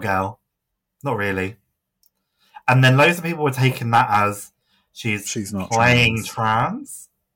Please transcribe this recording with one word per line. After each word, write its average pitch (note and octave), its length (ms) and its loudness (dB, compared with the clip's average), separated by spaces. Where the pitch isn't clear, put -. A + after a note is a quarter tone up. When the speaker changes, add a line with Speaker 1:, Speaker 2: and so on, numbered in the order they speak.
Speaker 1:
a - 20 -6
girl. F#2+ 340 -2
Not C3+ 140 -4
really." G2 400 -4
And C3 160 4
then B2+ 140 4
loads E3+ 220 4
of - 60 -10
people D#3+ 200 -4
were C3+ 60 0
taking B2+ 400 -2
that A#2 200 6
as G#2 400 0
she's G#2 360 -6
Speaker 2:
She's G#2 240 -8
not F#2+ 180 -8
Speaker 1:
playing A#2 540 2
Speaker 2:
trans. - 40 -12
Speaker 1:
trans. F#3 800 -4